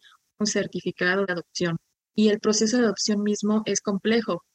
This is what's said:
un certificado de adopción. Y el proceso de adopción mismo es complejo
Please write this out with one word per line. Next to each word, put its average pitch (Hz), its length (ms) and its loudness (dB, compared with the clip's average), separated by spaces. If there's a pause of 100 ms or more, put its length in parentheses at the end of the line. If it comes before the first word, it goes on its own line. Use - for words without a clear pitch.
(380)
un 208 80 0
certificado 185 800 -2
de 180 80 -4
adopción. 170 440 -4 (360)
Y 214 160 4
el 214 100 2
proceso 220 380 2
de 247 60 4
adopción 208 400 0
mismo 208 420 0
es 202 160 -4
complejo 214 600 -2 (120)